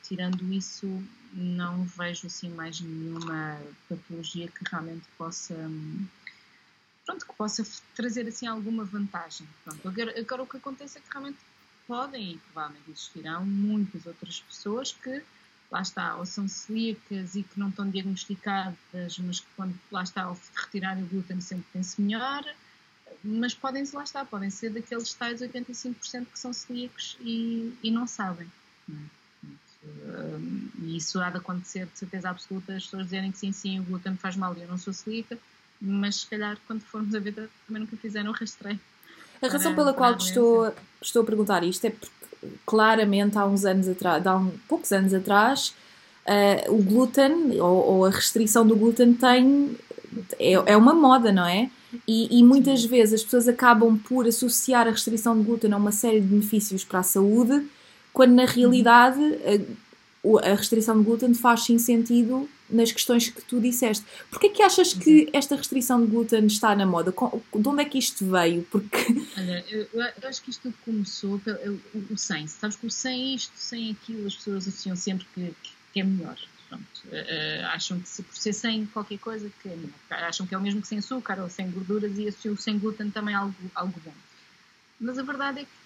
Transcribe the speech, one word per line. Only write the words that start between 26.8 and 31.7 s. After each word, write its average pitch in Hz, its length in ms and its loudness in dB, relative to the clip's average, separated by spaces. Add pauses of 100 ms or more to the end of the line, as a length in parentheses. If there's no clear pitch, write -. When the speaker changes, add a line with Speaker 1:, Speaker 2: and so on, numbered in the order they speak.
Speaker 1:
e, 233 600 -6
e 220 80 -4
não 233 160 -2
sabem, 180 440 -10 (380)
não 151 100 -14
é? 151 60 -16 (380)
Portanto, 147 960 -16
hum, 170 300 -10 (140)
e 165 140 -8
isso 175 220 -8
há 180 100 -6
de 180 80 -10
acontecer 180 500 -12